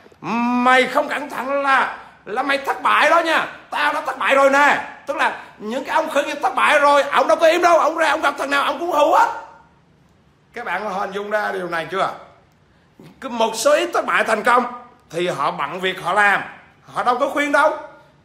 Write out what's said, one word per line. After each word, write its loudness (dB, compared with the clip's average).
Mày 2
không -2
cẩn -8
thận -4
là, 0
là -6
mày 0
thất -6
bại 2
đó 6
nha. 0
Tao -2
đã -4
thất -8
bại 0
rồi 6
nè." 4
Tức -6
là -4
những -8
cái -6
ông 0
khởi 0
nghiệp -8
thất -2
bại 4
rồi, 4
ông 2
đâu 2
có 4
im 4
đâu. 6
Ông 0
ra, 2
ông -2
gặp 0
thằng -6
nào, 0
ông -4
cũng -4
hù 4
hết. 4
Các -10
bạn -4
hình -4
dung -8
ra -2
điều -6
này -6
chưa? -2
Cứ -10
một -2
số 2
ít 0
thất -2
bại 0
thành -2
công 4
thì -4
họ -2
bận -8
việc -4
họ -4
làm, 4
họ -4
đâu 0
có 0
khuyên -2
đâu. 2